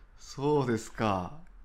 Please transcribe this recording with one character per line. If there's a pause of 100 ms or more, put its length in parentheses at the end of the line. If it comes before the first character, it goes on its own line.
(200)
そ
う
で
す
か。 (320)